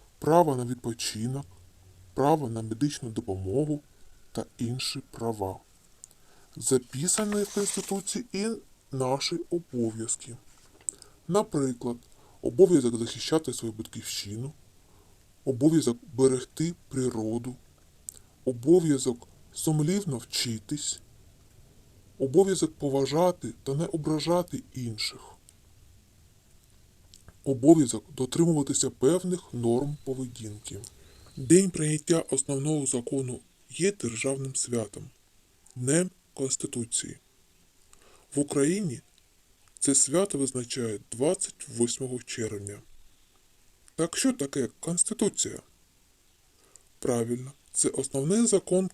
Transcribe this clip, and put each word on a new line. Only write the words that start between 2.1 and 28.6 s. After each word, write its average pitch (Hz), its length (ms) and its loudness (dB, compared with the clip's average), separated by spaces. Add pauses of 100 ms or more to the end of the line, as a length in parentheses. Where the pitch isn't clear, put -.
право 143 300 4
на 113 140 -4
медичну 113 480 -2
допомогу 110 720 -2 (500)
та 110 120 -6 (140)
інші 123 420 -4 (100)
права. 104 460 -4 (1000)
Записані 180 840 0
в 196 120 -6
Конституції 202 760 -4
і 196 140 -2 (460)
наші 135 480 -2 (100)
обов'язки. 113 840 -4 (920)
Наприклад, 135 680 0 (460)
обов'язок 127 540 6
захищати 117 560 -2
свою 110 220 -6
батьківщину, 110 800 -10 (920)
обов'язок 135 540 4 (160)
берегти 131 600 2 (140)
природу, 120 680 -4 (880)
обов'язок 131 840 2 (240)
сумлівно 156 680 0
вчитись, - 840 -6 (1160)
обов'язок 160 560 4
поважати 139 800 0 (100)
та 135 120 -4
не 156 120 -2
ображати 156 760 -2 (120)
інших, 113 460 -8 (2250)
обов'язок 139 600 6 (120)
дотримуватися 139 760 2